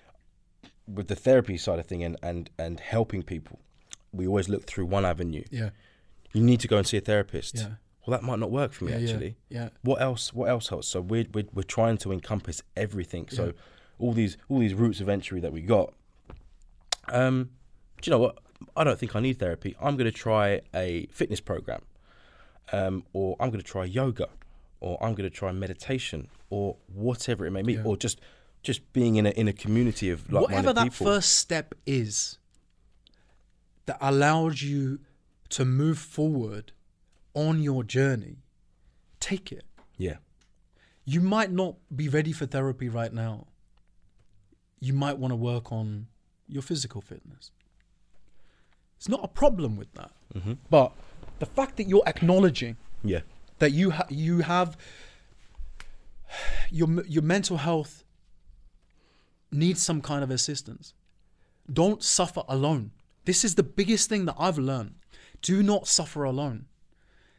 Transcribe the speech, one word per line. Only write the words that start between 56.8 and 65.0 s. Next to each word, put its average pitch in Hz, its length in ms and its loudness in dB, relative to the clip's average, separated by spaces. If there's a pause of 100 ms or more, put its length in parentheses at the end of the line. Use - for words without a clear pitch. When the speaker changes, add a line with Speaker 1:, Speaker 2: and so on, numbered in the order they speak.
Speaker 2:
m-, 170 200 2
your 156 140 2
mental 180 360 2
health 156 460 -2 (1500)
needs 165 320 2
some 156 180 0
kind 143 220 -2
of 131 80 -2
assistance. - 640 -6 (800)
Don't 185 300 4
suffer - 460 0
alone. 135 420 0 (340)
This - 200 2
is 190 100 0
the 196 80 4
biggest 202 460 2
thing 202 180 0
that 147 120 -4
I've 165 200 2
learned. 127 360 -2 (480)